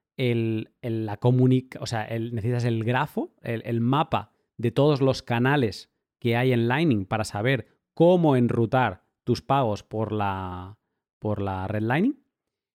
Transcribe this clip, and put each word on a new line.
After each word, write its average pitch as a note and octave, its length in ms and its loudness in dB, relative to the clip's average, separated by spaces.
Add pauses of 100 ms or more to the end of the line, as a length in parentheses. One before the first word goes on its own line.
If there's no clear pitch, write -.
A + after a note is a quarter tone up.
(160)
el, A2+ 560 -2 (100)
el, A2+ 240 -4
la G#2 120 -8
comunica-, B2+ 640 2
o - 60 -8
sea, A2 180 -4
el, A#2 280 -6
necesitas A#2+ 300 -2
el A2+ 220 -2
grafo, D3 560 -4
el, A#2 240 -6
el A#2 160 -2
mapa B2 500 0 (240)
de A#2 160 -2
todos C#3 300 2
los C3 220 0
canales A#2+ 680 0 (280)
que A#2 180 0
hay B2+ 160 2
en A#2 160 2
Lightning B2+ 360 2
para G#2+ 200 -2
saber A#2+ 420 -2 (260)
cómo E3 440 4
enrutar A#2 680 0 (220)
tus A#2+ 160 0
pagos B2 420 -2
por G#2+ 300 -4
la, F#2+ 640 -6 (420)
por G#2 220 -4
la F#2+ 260 -4
red G#2 140 -2
Lightning. D#3+ 420 -2 (520)